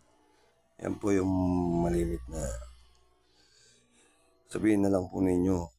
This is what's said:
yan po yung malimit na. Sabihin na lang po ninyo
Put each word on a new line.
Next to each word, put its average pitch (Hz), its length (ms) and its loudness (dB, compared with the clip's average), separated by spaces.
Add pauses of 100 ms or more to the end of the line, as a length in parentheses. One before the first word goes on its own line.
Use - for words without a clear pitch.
(760)
yan 95 200 -6
po 107 160 -4
yung 95 160 2 (520)
malimit 85 480 -2
na. 160 120 -8 (2000)
Sabihin 101 360 2
na 98 80 2
lang 92 160 0
po 95 120 -6
ninyo 92 360 2 (200)